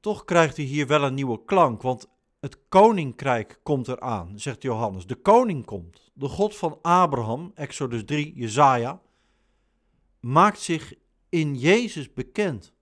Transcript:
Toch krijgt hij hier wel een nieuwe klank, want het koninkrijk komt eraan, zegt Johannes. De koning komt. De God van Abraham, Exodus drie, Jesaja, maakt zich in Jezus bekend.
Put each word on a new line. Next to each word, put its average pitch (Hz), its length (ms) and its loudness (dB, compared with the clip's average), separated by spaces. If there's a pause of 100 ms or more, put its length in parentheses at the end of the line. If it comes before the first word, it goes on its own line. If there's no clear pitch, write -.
Toch 208 240 -6
krijgt 165 320 4
hij 147 100 -6
hier 143 200 -2
wel 143 160 4
een 135 120 0
nieuwe 135 300 -4
klank, 151 380 2
want 123 260 -4 (320)
het - 280 -14
koninkrijk 147 920 2
komt 131 260 -2
eraan, 104 500 -6
zegt 127 240 -10
Johannes. 110 440 -4
De - 80 -6
koning 208 500 2
komt. 87 500 -16
De 139 140 -8
God 196 280 -4
van 156 260 -6
Abraham, 156 720 0
Exodus 123 500 -8
drie, 147 300 -6
Jesaja, 127 680 2 (1200)
maakt 170 400 2
zich - 340 -6 (340)
in 151 260 -2
Jezus 165 580 0
bekend. 147 680 -6